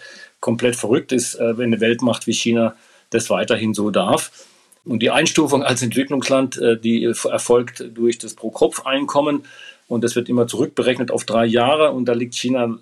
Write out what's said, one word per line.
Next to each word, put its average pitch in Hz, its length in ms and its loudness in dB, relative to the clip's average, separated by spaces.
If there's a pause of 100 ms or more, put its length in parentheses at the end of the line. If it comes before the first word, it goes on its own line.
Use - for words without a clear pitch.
(400)
komplett 120 340 0
verrückt 117 380 0
ist, 120 240 -2
äh, 117 200 0
wenn 123 100 -2
eine 113 140 2
Weltmacht 120 460 0
wie - 60 -2
China 117 420 0 (360)
das 113 200 -2
weiterhin 107 420 0
so 104 180 -2
darf. 104 420 0 (520)
Und 117 160 -4
die 117 100 2
Einstufung 143 520 2
als 131 200 0
Entwicklungsland, 131 720 0
äh, 117 200 2
die 117 280 0
erf-, 117 220 -2
erfolgt 123 580 0 (100)
durch 117 240 0
das 110 160 -14
Pro-Kopf-Einkommen. 139 1080 -2 (440)
Und 117 160 -2
das 117 100 0
wird 120 140 -2
immer 120 180 2
zurückberechnet 120 640 -2
auf - 140 -2
drei 113 200 2
Jahre. 131 460 4
Und 127 140 -4
da 120 80 0
liegt 120 240 -4
China 123 460 -2